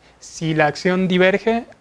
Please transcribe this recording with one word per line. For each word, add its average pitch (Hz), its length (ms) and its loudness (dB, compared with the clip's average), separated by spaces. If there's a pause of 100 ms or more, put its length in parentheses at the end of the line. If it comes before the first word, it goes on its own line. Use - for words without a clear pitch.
(200)
Si 160 340 -6
la 156 120 2
acción 185 420 -2
diverge, 190 580 2 (140)